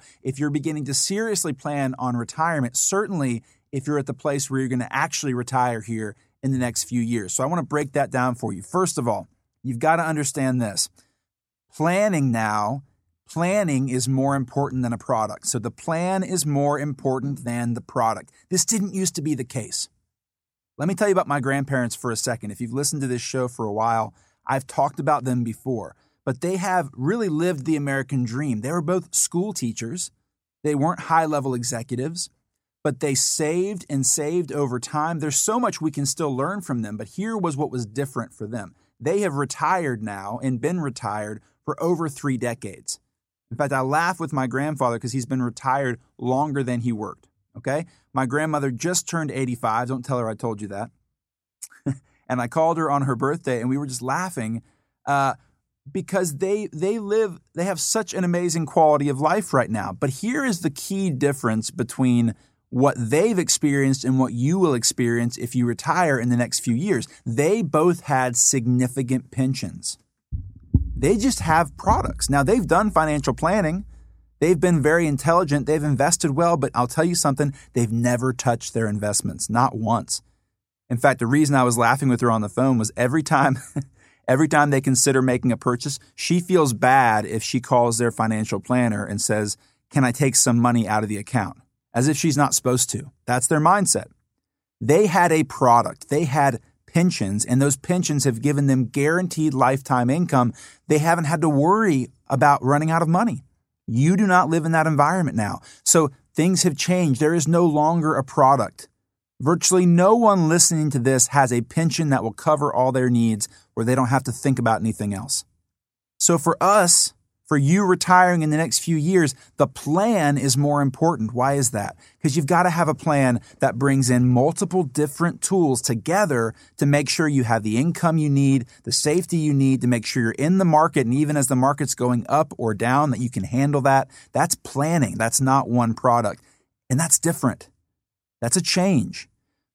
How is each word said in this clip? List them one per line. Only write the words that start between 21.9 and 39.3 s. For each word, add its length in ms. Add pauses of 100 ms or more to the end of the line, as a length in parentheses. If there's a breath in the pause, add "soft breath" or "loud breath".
for 140
a 60
second. 340
If 100
you've 140
listened 300
to 40
this 140
show 260
for 180
a 60
while, 440 (320)
I've 180
talked 340
about 260
them 180
before, 520 (300)
but 160
they 160
have 340
really 380
lived 360
the 100
American 480
dream. 380
They 100
were 100
both 320
school 400
teachers. 560 (540)
They 100
weren't 280
high-level 520
executives, 800 (520)
but 160
they 140
saved 800
and 160
saved 440
over 280
time. 400
There's 160
so 240
much 200
we 120
can 160
still 280
learn 260
from 200
them, 160
but 120
here 280
was 180
what 140
was 160
different 480
for 140
them. 260 (260)
They 200
have 160